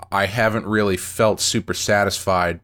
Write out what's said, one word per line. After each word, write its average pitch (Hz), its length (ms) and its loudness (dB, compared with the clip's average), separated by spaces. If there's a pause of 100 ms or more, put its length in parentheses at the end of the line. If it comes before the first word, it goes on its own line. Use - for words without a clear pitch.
(100)
I 98 160 0
haven't 110 400 0
really 104 300 2
felt 107 440 0
super 95 340 -2
satisfied 92 880 0